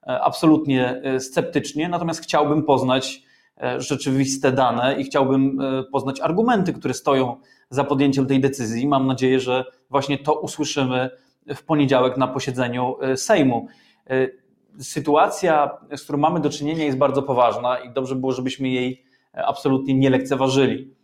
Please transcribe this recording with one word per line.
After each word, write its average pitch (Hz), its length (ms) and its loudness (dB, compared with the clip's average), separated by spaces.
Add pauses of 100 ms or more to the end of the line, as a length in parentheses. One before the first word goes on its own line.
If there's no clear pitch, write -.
e, 127 140 -2
absolutnie, 139 840 2
e, 131 160 0
sceptycznie, 151 680 -4
natomiast 170 340 -4
chciałbym 147 400 0
poznać, 131 600 0 (400)
e, 127 180 -4
rzeczywiste 135 720 0
dane 127 480 0
i 135 40 -4
chciałbym, 135 560 2
e, 135 320 -4
poznać 135 280 -4
argumenty, 185 520 2
które 131 220 -4
stoją 131 420 0 (340)
za 135 140 0
podjęciem 139 420 2
tej 135 140 2
decyzji. 131 480 -2
Mam 135 180 2
nadzieję, 131 340 2
że 127 240 -2 (260)
właśnie 135 280 -2
to 151 220 0
usłyszymy 127 680 -2 (440)
w - 80 -18
poniedziałek 127 540 2
na 131 120 0
posiedzeniu, 127 720 -4
e, 131 160 0
Sejmu. 135 500 2 (400)
E, 131 220 0 (520)
sytuacja, 151 1000 2 (180)
z 139 60 -14
którą 143 160 -4
mamy 160 220 2
do 143 100 0
czynienia, 151 340 -4
jest 135 140 -2
bardzo 139 240 2
poważna 123 560 2
i 123 140 -14
dobrze 131 220 -4
było, 131 180 -2
żebyśmy 131 360 -4
jej, 127 360 -4 (300)
e, - 120 -4
absolutnie 135 480 0
nie 131 160 4
lekceważyli. 131 920 0